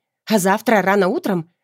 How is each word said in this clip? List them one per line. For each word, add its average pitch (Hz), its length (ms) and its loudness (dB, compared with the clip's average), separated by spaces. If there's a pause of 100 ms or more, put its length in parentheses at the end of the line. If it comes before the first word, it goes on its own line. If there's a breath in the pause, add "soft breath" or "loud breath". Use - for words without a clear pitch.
(260)
а 214 140 0
завтра 196 420 0
рано 190 280 2
утром 214 440 -4 (100)